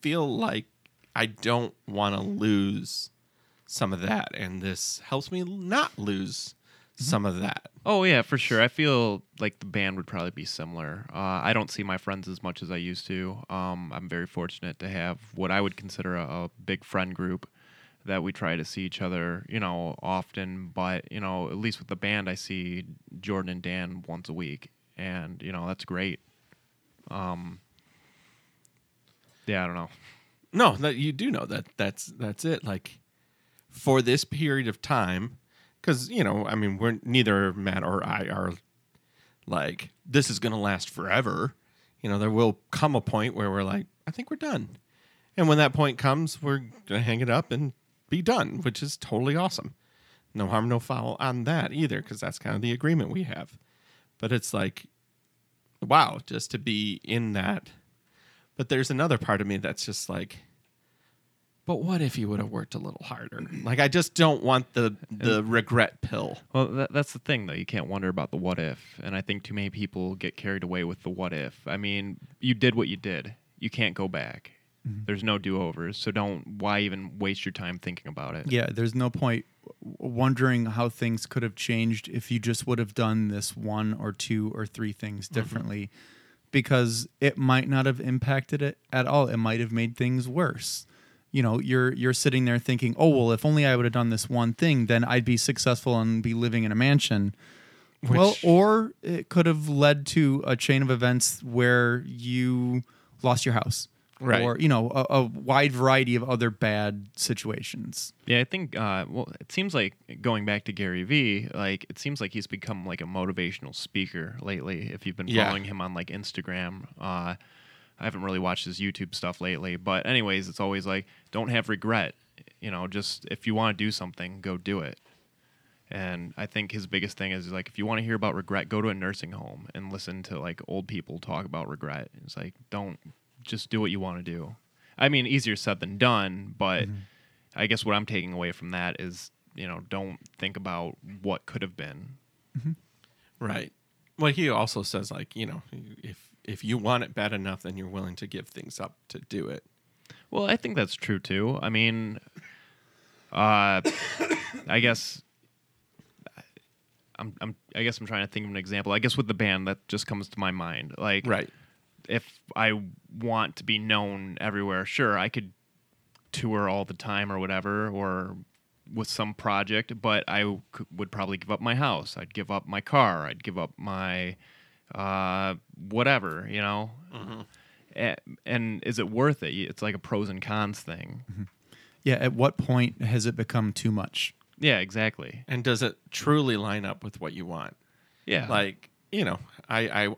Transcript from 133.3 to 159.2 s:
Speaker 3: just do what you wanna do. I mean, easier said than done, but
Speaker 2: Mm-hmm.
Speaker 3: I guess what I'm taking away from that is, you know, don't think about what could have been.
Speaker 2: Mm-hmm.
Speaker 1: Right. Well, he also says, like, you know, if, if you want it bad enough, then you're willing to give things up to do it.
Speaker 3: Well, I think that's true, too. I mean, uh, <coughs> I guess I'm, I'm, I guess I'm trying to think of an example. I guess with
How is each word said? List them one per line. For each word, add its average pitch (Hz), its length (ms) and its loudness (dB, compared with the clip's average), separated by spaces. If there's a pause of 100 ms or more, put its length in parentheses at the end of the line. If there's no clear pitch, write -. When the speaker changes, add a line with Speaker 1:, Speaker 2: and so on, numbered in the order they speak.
Speaker 3:
just - 280 -10
do 110 100 2
what 104 100 2
you 98 80 -2
wanna 90 240 -6
do. 85 320 -8 (420)
I 135 120 6
mean, 135 180 4
easier 117 300 2
said 98 240 -2
than 98 180 -4
done, 101 580 2
but 92 280 2
Speaker 2:
Mm-hmm. 101 120 -6 (600)
Speaker 3:
I 107 100 2
guess 107 180 2
what 104 120 2
I'm 104 100 0
taking 90 260 -4
away 87 200 -4
from 87 180 -12
that 90 300 -4
is, 90 320 -10 (240)
you 92 100 -10
know, 87 220 -10
don't 95 300 -6 (200)
think 98 180 -4
about 87 400 -6 (260)
what 98 240 -2
could - 160 -8
have 92 140 -8
been. 76 420 -12 (380)
Speaker 2:
Mm-hmm. 143 160 -2 (720)
Speaker 1:
Right. - 280 -4 (460)
Well, 151 140 6
he 151 160 2
also 110 360 2
says, 101 260 -4
like, - 240 -12
you 113 120 -4
know, - 160 -10 (420)
if, - 240 -16 (160)
if 101 180 -8
you 113 160 0
want 120 240 2
it - 120 -10
bad 104 180 0
enough, 95 300 -4
then 95 140 -8
you're 92 120 -8
willing 95 280 -6
to 104 120 -10
give 95 180 -12
things - 320 -16
up - 160 -10 (140)
to - 100 -12
do 85 300 -6
it. - 160 -10 (640)
Speaker 3:
Well, 202 160 0
I 202 100 4
think 226 200 -4
that's 104 180 0
true, 101 240 -2
too. 104 420 0
I 104 100 -2
mean, 110 500 2 (1120)
uh, 101 480 6 (440)
<coughs> - 440 -4
I 113 120 2
guess 117 420 2 (2000)
I'm, 110 220 -10
I'm, 110 160 -8 (180)
I 113 80 -2
guess 117 160 -2
I'm 113 80 -14
trying 101 200 -2
to - 40 -10
think 107 140 -6
of 104 60 -8
an 101 60 -6
example. 98 360 -4
I 104 80 4
guess 120 160 2
with 123 100 2